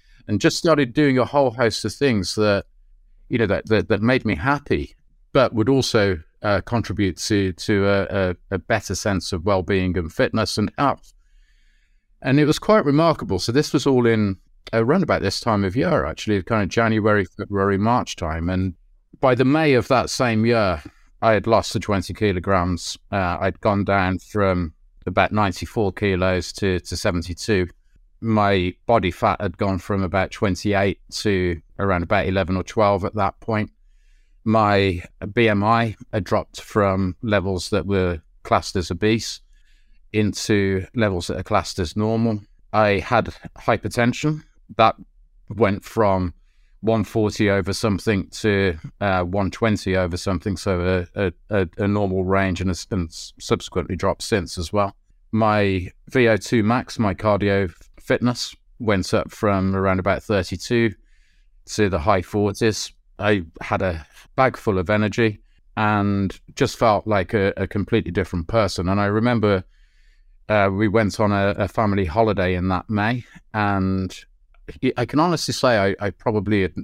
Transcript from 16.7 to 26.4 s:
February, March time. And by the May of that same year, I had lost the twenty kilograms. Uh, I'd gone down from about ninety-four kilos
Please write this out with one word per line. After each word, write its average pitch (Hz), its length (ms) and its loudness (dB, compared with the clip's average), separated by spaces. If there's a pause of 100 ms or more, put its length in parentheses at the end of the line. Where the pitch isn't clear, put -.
February, 98 520 -2
March 113 380 0
time. 82 340 -4
And 92 260 -2 (440)
by 127 140 2
the 127 120 2
May 147 280 4
of 120 140 2
that 113 220 2
same 113 360 0
year, 104 360 2 (420)
I 113 100 6
had 101 140 0
lost 110 260 2
the 92 60 -2
twenty 98 340 -2
kilograms. 90 840 0 (140)
Uh, 90 280 -2
I'd 92 220 -4
gone 101 240 0
down 95 340 0
from 92 540 -2 (320)
about 95 260 0
ninety-four 101 640 -2
kilos 92 600 0